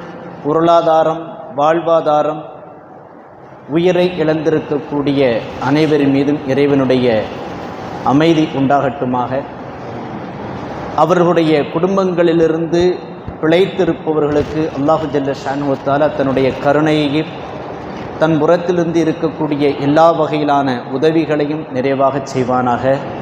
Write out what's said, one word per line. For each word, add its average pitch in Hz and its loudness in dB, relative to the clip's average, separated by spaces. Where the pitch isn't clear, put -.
பொருளாதாரம், 160 2
வாழ்வாதாரம், 156 2
உயிரை 180 2
இழந்திருக்கக்கூடிய 147 0
அனைவரின் 143 4
மீதும் 143 0
இறைவனுடைய 135 2
அமைதி 156 4
உண்டாகட்டுமாக. 131 0
அவர்களுடைய 165 4
குடும்பங்களிலிருந்து 170 2
பிழைத்திருப்பவர்களுக்கு 156 0
அல்லாஹு 151 0
ஜல்ல 139 -2
ஷானுவ 139 -2
தஆலா 143 2
தன்னுடைய 135 2
கருணையையும் 151 2
தன் 160 4
புறத்திலிருந்து 170 2
இருக்கக்கூடிய 151 -2
எல்லா 151 4
வகையிலான 147 0
உதவிகளையும் 151 0
நிறைவாக 135 2
செய்வானாக 123 0